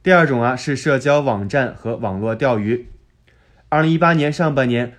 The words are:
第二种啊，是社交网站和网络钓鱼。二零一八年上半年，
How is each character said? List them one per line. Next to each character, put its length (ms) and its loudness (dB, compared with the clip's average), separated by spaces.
第 100 2
二 140 6
种 160 0
啊， 140 0
是 200 -4
社 220 0
交 220 2
网 280 -2
站 280 -2
和 220 -8
网 220 -6
络 140 -2
钓 240 0
鱼。 300 -2
二 120 2
零 80 2
一 80 2
八 140 4
年 200 0
上 220 0
半 120 2
年， 320 -2